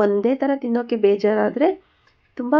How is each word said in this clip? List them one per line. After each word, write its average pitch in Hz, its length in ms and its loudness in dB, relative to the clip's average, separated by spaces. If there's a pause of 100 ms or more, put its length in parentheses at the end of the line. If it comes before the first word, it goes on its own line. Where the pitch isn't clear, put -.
ಒಂದೇ 202 320 2
ಥರ 269 200 -2
ತಿನ್ನೋಕ್ಕೆ 240 400 -4
ಬೇಜಾರಾದರೆ 208 720 0 (720)
ತುಂಬ 247 220 -2